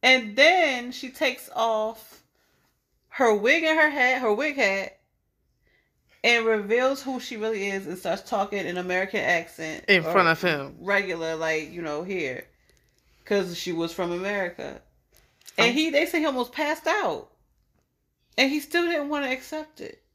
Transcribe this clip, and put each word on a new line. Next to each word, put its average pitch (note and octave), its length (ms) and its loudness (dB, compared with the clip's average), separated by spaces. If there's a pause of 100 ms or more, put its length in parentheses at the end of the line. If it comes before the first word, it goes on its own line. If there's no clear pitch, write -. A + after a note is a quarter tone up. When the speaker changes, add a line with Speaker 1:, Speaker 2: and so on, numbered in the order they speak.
Speaker 1:
And A#3+ 340 4
then C#4 560 4
she B3+ 180 -12
takes B3+ 460 -4
off A3+ 680 -2 (880)
her A3+ 260 4
wig C4 280 4
and D#4 140 2
her D#4 120 4
hat, C4 320 2
her A3+ 120 2
wig C#4+ 220 -2
hat, G3 420 0 (1300)
and A#3 220 4
reveals A3+ 560 2
who C4 180 -6
she B3 160 -10
really G#3+ 340 -4
is G3 160 -4
and F3+ 120 -8
starts F#3+ 240 -4
talking G3+ 440 -2
in F3 120 -4
American F#3 420 -2
accent E3 680 -4
Speaker 2:
In F3+ 160 6
Speaker 1:
or D#3 80 -2
Speaker 2:
front F3+ 160 6
of D#3+ 120 2
him. D3 380 -2
Speaker 1:
regular, F3 560 -2
like, D#3+ 360 -2
you F3 100 -10
know, D3+ 220 -6
here. F3 420 -6 (800)
'Cause F3+ 320 0
she F3+ 160 -4
was E3 180 -2
from F3 220 -4
America. F3+ 680 -6 (760)
And A#3 140 6
Speaker 2:
Oh. - 20 -2
Speaker 1:
he, D#4 160 0
they D4+ 160 2
say F4 140 -2
he D#4 60 0
almost B3+ 280 -2
passed D#4 340 -2
out. E4 420 -2 (1080)
And C4+ 120 6
he D4 120 -2
still E4+ 240 0
didn't D4+ 240 -2
wanna C#4+ 220 -2
accept D#4 500 -10
it. - 200 -16 (140)